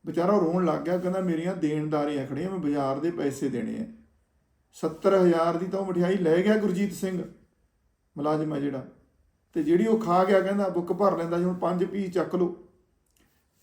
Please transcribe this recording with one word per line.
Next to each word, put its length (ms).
ਵਿਚਾਰਾ 280
ਉਹ 100
ਰੋਣ 220
ਲੱਗ 160
ਗਿਆ, 160
ਕਹਿੰਦਾ 240
ਮੇਰੀਆਂ 340
ਦੇਣਦਾਰੀਆਂ 720
ਖੜੀਆਂ, 220
ਮੈਂ 100
ਬਾਜ਼ਾਰ 400
ਦੇ 120
ਪੈਸੇ 380
ਦੇਣੇ 300
ਆ। 60
ਸੱਤਰ 380
ਹਜ਼ਾਰ 420
ਦੀ 80
ਤਾਂ 140
ਉਹ 60
ਮਠਿਆਈ 320
ਲੈ 260
ਗਿਆ 140
ਗੁਰਜੀਤ 360
ਸਿੰਘ 280
ਮੁਲਾਜ਼ਮ 380
ਆ 60
ਜਿਹੜਾ, 260
ਤੇ 80
ਜਿਹੜੀ 240
ਉਹ 120
ਖਾ 240
ਗਿਆ 160
ਕਹਿੰਦਾ 300
ਬੁੱਕ 240
ਭਰ 240
ਲੈਂਦਾ। 200
ਜੀ 60
ਹੁਣ 120
ਪੰਜ 280
ਪੀਸ 300
ਚੱਕ 220
ਲਓ, 200